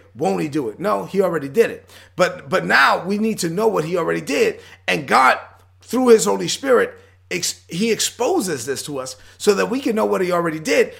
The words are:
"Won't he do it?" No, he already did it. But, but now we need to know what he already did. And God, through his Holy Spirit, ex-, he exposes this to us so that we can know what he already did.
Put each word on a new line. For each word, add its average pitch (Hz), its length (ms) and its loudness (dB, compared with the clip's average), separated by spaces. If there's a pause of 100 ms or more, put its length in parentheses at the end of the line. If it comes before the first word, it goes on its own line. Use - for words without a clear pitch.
(160)
"Won't 175 260 -2
he 160 60 -4
do 135 220 -4
it?" 104 100 -14
No, 196 240 -2
he 185 180 -2
already 165 280 -2
did 196 200 2
it. - 200 -14 (260)
But, 175 320 0
but 170 160 0
now 214 400 2
we 196 140 -2
need 220 220 -2
to 175 100 -2
know 196 180 0
what 180 160 0
he 170 140 -4
already 165 240 -2
did. 233 400 -2 (260)
And 170 180 -2
God, 247 320 4 (440)
through 254 260 0
his 220 160 8
Holy 196 240 -2
Spirit, 233 460 0 (360)
ex-, - 380 -6
he 208 240 -2
exposes 214 760 -2
this 127 180 -6
to 143 160 -8
us 131 180 -10 (200)
so - 180 2
that 190 140 0
we 262 120 -4
can 240 160 -2
know 214 80 0
what 202 160 0
he 180 100 -2
already 170 300 -2
did. 254 380 0